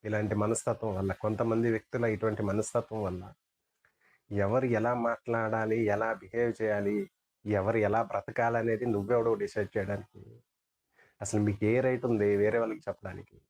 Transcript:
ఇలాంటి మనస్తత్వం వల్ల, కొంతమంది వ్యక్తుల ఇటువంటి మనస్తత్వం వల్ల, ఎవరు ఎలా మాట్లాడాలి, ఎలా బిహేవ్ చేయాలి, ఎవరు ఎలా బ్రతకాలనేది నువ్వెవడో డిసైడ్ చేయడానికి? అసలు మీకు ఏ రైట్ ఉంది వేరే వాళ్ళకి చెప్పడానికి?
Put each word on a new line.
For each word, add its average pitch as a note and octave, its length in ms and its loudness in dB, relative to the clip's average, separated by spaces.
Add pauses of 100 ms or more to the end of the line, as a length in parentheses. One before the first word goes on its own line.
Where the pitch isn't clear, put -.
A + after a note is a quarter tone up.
ఇలాంటి G#2+ 320 0
మనస్తత్వం A2 600 -2
వల్ల, F#2+ 180 0
కొంతమంది A2+ 560 0
వ్యక్తుల A#2 360 -2
ఇటువంటి A2 380 0
మనస్తత్వం A2 600 -2
వల్ల, F2+ 300 -6 (960)
ఎవరు G#2 340 2
ఎలా A#2 280 2
మాట్లాడాలి, A2+ 920 0
ఎలా G#2+ 280 0
బిహేవ్ A2 480 -2
చేయాలి, G#2 480 0 (360)
ఎవరు G#2 320 2
ఎలా G#2+ 260 2
బ్రతకాలనేది A2+ 840 0
నువ్వెవడో A2+ 480 2
డిసైడ్ G#2 440 -4
చేయడానికి? G2+ 640 -8 (800)
అసలు G#2 200 0
మీకు G#2 240 0
ఏ A2+ 140 4
రైట్ B2+ 260 0
ఉంది G#2 300 4
వేరే G#2+ 240 2
వాళ్ళకి A2 300 -4
చెప్పడానికి? F#2+ 600 -12